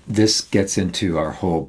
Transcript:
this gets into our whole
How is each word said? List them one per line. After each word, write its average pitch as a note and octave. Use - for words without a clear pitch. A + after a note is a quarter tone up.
this G#2+
gets -
into F2+
our D#2
whole E2+